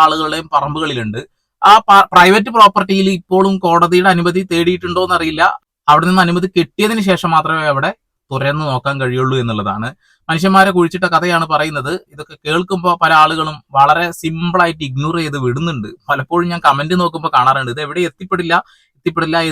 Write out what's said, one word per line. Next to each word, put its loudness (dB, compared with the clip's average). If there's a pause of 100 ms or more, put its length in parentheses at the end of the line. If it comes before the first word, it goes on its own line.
ആളുകളുടെയും 0
പറമ്പുകളിലുണ്ട്. -4 (400)
ആ 6 (160)
പ-, 6
പ്രൈവറ്റ് 6
പ്രോപ്പർട്ടിയിൽ 4 (120)
ഇപ്പോഴും 0
കോടതിയുടെ 2
അനുമതി 0 (100)
തേടിയിട്ടുണ്ടോ -2
എന്നറിയില്ല. -2 (440)
അവിടെ 4
നിന്ന് 4
അനുമതി 0 (100)
കിട്ടിയതിന് -2
ശേഷം 0
മാത്രമേ -2
അവിടെ -2 (400)
തുറന്നു -4
നോക്കാൻ -4
കഴിയുള്ളൂ -2
എന്നുള്ളതാണ്. -6 (420)
മനുഷ്യന്മാരെ 2
കുഴിച്ചിട്ട 0
കഥയാണ് 0
പറയുന്നത്. -4 (220)
ഇതൊക്കെ -20 (100)
കേൾക്കുമ്പോ -2 (100)
പല 2 (120)
ആളുകളും -2 (200)
വളരെ 4 (140)
സിമ്പിൾ -2
ആയിട്ട് -4
ഇഗ്നോർ -4
ചെയ്ത് -6
വിടുന്നുണ്ട്. -4 (200)
പലപ്പോഴും -2
ഞാൻ -8
കമന്റ് 0
നോക്കുമ്പോ -6
കാണാറുണ്ട്, 0
"ഇത് -8
എവിടെ -6
എത്തിപ്പെടില്ല, -6 (440)
എത്തിപ്പെടില്ല" -4 (140)